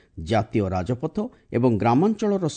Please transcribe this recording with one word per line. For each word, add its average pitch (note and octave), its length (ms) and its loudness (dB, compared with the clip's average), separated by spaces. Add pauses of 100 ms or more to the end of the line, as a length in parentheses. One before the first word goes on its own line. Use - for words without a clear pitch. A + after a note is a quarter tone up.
(300)
ଜାତୀୟ G#2+ 380 0
ରାଜପଥ F#2 480 -4 (360)
ଏବଂ B2 260 2
ଗ୍ରାମାଞ୍ଚଳର F#3+ 680 2 (100)